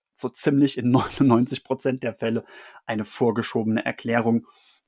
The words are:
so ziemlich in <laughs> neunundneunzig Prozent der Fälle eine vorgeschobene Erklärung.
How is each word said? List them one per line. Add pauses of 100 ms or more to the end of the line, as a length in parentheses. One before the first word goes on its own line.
(140)
so
ziemlich
in
<laughs>
neunundneunzig
Prozent
der
Fälle (400)
eine
vorgeschobene
Erklärung. (420)